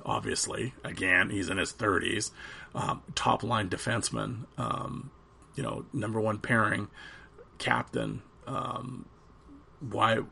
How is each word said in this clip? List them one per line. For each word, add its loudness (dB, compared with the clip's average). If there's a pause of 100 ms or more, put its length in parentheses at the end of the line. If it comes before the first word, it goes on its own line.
obviously. -2 (100)
Again, 4
he's 0
in 0
his 0
thirties. 2 (440)
Um, -2 (120)
top 2
line 0
defenseman, -2 (100)
um, -4 (440)
you -4
know, -4
number -2
one 2
pairing, 4 (680)
captain. 0 (240)
Um, -6 (720)
why, 4 (140)